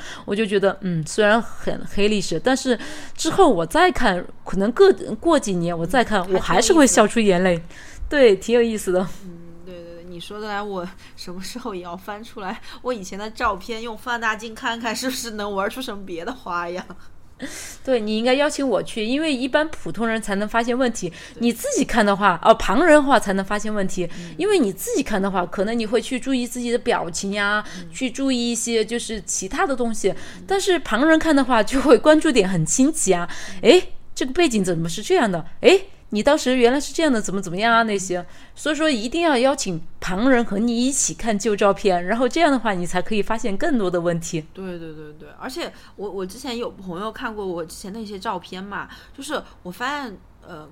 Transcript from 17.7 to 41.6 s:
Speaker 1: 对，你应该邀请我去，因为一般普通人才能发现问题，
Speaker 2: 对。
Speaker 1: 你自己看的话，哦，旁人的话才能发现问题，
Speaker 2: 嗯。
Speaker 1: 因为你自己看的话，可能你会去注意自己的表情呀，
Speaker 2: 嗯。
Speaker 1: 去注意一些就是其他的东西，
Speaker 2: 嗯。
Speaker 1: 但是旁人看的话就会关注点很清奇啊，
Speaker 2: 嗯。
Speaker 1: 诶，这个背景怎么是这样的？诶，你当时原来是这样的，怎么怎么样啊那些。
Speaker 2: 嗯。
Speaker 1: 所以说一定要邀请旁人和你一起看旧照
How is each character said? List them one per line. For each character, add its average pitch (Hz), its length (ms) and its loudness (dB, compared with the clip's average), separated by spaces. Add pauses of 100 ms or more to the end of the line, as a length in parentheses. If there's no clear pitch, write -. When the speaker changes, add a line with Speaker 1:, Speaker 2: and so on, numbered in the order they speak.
Speaker 1:
对， 254 160 2
你 214 180 -2
应 233 60 -2
该 254 100 4
邀 285 160 2
请 277 180 -2
我 180 140 2
去， 214 220 -6
因 254 160 0
为 320 120 0
一 254 160 -2
般 302 200 2
普 - 220 -8
通 208 160 -4
人 226 140 -2
才 208 140 -4
能 208 120 -2
发 233 160 0
现 240 140 0
问 254 160 2
题， 180 160 -6
Speaker 2:
对。 165 80 -10 (220)
Speaker 1:
你 233 140 2
自 330 240 -6
己 302 80 2
看 226 200 4
的 302 100 4
话， 302 280 4
哦， 226 120 8
旁 220 300 2
人 302 120 10
的 302 60 8
话 262 160 4
才 202 140 0
能 190 120 0
发 208 140 -4
现 214 140 -4
问 202 140 0
题， 185 200 -2 (120)
Speaker 2:
嗯。 170 180 -14
Speaker 1:
因 349 100 -2
为 403 120 4
你 202 140 2
自 466 220 -6
己 294 80 2
看 202 200 -2
的 196 80 0
话， 185 160 0
可 185 180 -2
能 226 140 -2
你 220 80 -2
会 220 160 0
去 254 180 -6
注 269 140 -2
意 247 120 0
自 247 140 -10
己 240 100 -4
的 240 80 2
表 175 300 -2
情 196 240 -6
呀， 208 320 0 (140)
Speaker 2:
嗯。 180 120 -14
Speaker 1:
去 240 200 -4
注 269 200 -2
意 240 220 0
一 - 20 -2
些 226 300 0
就 233 140 -4
是 214 240 -6
其 - 260 -6
他 359 180 0
的 277 80 -2
东 233 200 -2
西， 190 160 0
Speaker 2:
嗯。 - 360 -10
Speaker 1:
但 392 140 0
是 359 200 2
旁 247 280 2
人 320 100 6
看 320 160 2
的 277 100 4
话 233 180 2
就 247 180 0
会 262 160 8
关 311 240 6
注 311 100 2
点 226 160 4
很 175 200 0
清 269 260 2
奇 190 220 0
啊， 175 120 -2 (360)
Speaker 2:
嗯。 202 80 8
Speaker 1:
诶， 359 220 6 (220)
这 320 120 -2
个 254 60 -6
背 349 140 4
景 226 160 0
怎 175 140 0
么 165 100 -2
是 170 160 -6
这 349 120 0
样 262 160 4
的？ 165 160 -4 (140)
诶， 370 260 6 (260)
你 208 100 0
当 285 140 4
时 254 200 0
原 240 160 6
来 285 60 0
是 - 140 -4
这 330 120 0
样 302 60 4
的， 220 120 2
怎 185 100 -6
么 196 80 -2
怎 180 100 -8
么 170 60 -6
样 226 160 2
啊 226 120 6
那 208 140 0
些。 185 200 -4
Speaker 2:
嗯。 175 80 -8 (280)
Speaker 1:
所 - 160 -4
以 311 40 0
说 311 160 2
一 233 180 -2
定 330 140 -2
要 302 160 2
邀 262 180 2
请 175 240 -4 (200)
旁 190 280 0
人 240 160 6
和 196 140 -2
你 233 260 0
一 269 80 0
起 160 220 -2
看 214 240 -2
旧 208 180 0
照 202 160 4